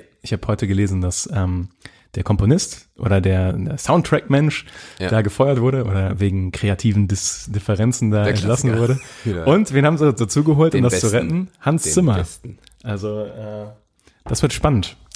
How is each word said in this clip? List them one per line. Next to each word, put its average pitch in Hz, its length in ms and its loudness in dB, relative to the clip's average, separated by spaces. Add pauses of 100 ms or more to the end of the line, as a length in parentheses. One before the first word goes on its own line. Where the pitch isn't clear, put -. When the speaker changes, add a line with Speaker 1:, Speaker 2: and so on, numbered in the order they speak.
(200)
Speaker 1:
Ich - 140 -10
hab - 120 -6
heute 107 200 -2
gelesen, 95 340 0
dass, 90 320 -4
ähm, 90 380 -2 (440)
der 95 100 -4
Komponist - 760 0
oder 98 240 2
der, 92 320 2
der 98 240 -6
Soundtrack-Mensch 151 880 2 (320)
Speaker 2:
Ja. 101 100 -2
Speaker 1:
da 110 140 2
gefeuert 131 400 2
wurde 131 220 0
oder 98 360 -2
wegen 95 320 0
kreativen 101 560 2
Dis-, - 420 -4
Differenzen 107 600 0
da 104 140 2
Speaker 2:
Der 104 100 2
Speaker 1:
entlassen 110 360 0
Speaker 2:
Klassiker. 117 300 0 (240)
Speaker 1:
wurde. - 0 -
Speaker 2:
<laughs> 101 140 -2
Ja. 82 60 -4
Speaker 1:
Und 180 280 2
wen 139 140 4
haben 160 100 2
sie 147 160 4
dazu 117 320 0
geholt, 160 300 4
Speaker 2:
Den 131 100 2
Speaker 1:
um 123 60 4
das - 100 0
zu 120 100 0
Speaker 2:
Besten. 104 60 2
Speaker 1:
retten? 170 320 -2 (120)
Hans 160 240 -2
Speaker 2:
Den - 100 -2
Speaker 1:
Zimmer. 156 240 2
Speaker 2:
Besten. 95 400 -8 (240)
Speaker 1:
Also, 107 420 -6
äh, 107 400 -12 (600)
das - 180 -4
wird 147 100 2
spannend. 135 440 0 (200)